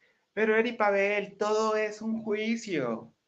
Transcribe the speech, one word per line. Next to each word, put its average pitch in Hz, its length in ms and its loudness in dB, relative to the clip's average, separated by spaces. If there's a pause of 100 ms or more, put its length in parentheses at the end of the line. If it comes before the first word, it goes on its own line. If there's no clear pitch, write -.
(320)
"Pero 220 240 2
Eri 233 160 2
Pavel, 202 640 0
todo 214 400 0
es 214 240 -2
un 220 220 -4
juicio". 208 920 -2 (160)